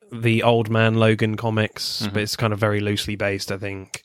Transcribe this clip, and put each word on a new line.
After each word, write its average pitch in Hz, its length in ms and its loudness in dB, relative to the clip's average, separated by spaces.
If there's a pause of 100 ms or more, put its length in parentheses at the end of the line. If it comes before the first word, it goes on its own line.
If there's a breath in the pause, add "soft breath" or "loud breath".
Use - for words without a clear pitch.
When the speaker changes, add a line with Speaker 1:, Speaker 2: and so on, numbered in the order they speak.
(120)
Speaker 1:
the 113 300 0
Old 117 300 2
Man 113 240 4
Logan 110 420 4
comics, 110 640 -4
Speaker 2:
Mm-hmm. 104 120 -4
Speaker 1:
but 107 100 0
it's 104 120 -6
kind 110 180 0
of 104 60 -4
very 104 200 2
loosely 104 360 -2
based, 98 360 -4
I 98 60 -6
think. 98 480 -10